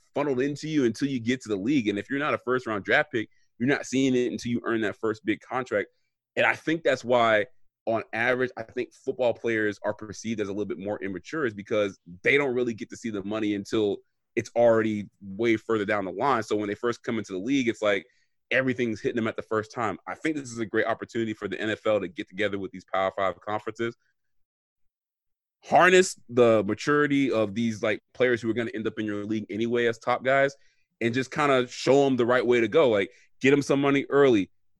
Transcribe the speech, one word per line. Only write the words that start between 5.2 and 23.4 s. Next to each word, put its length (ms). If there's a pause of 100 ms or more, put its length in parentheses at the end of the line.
big 140
contract. 480 (480)
And 100
I 80
think 280
that's 220
why, 420 (380)
on 180 (120)
average, 420
I 60
think 320
football 400
players 500
are 80
perceived 480
as 80
a 40
little 120
bit 140
more 240
immature, 420
is 80
because 460 (240)
they 160
don't 160
really 180
get 180
to 60
see 140
the 140
money 320
until 420 (380)
it's 200
already 540 (100)
way 380
further 260
down 220
the 60
line. 300
So 140
when 120
they 60
first 280
come 160
into 140
the 60
league, 300
it's 140
like 240 (440)
everything's 520
hitting 140
them 120
at 80
the 60
first 280
time. 280 (100)
I 60
think 220
this 140
is 100
a 60
great 200
opportunity 480
for 120
the 140
N 80
F 180
L 140
to 80
get 180
together 320
with 120
these 200
Power 240
Five 280